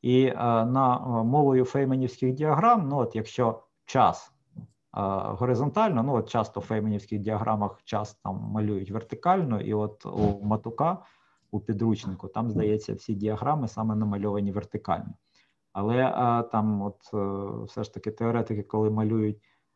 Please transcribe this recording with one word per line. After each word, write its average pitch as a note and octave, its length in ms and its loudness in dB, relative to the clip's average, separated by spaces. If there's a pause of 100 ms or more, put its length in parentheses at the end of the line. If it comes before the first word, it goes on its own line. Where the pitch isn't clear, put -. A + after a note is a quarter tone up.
І, B2+ 240 6
е, B2 100 0 (300)
на, B2+ 300 4
е, A#2 280 -2
мовою C3 420 4
фейманівських C3 680 0
діаграм, D#3 560 4
ну, C#3+ 80 0
от A#2+ 180 0
якщо A2+ 480 -2 (220)
час, - 480 2 (240)
е, - 40 -14 (640)
горизонтально, B2 800 0
ну, C#3 120 0
от G#2+ 140 0
часто G#2+ 300 -2
в - 40 -8
фейманівських G#2+ 560 -2
діаграмах G#2+ 640 -2
час G#2 300 -6
там G2 220 -8
малюють G#2 560 -4
вертикально, C3 720 0
і G#2+ 120 -2
от G#2 320 -4
у G2+ 380 0
Матука, A2+ 540 0 (540)
у G#2+ 80 -2
підручнику, G#2 680 -2
там, A2+ 220 -4
здається, G#2+ 440 0
всі A2 200 -6
діаграми A2 540 -2
саме A2 280 -2
намальовані G2+ 560 -2
вертикально. F#2 600 -4 (640)
Але, G#2+ 220 0
е, A#2+ 460 2
там G#2+ 380 0
от, - 320 -8
е, G2+ 500 -4
все A2 200 -8
ж - 100 -12
таки - 180 -6
теоретики, A2+ 520 -2
коли G#2+ 260 0
малюють, G#2+ 520 0 (340)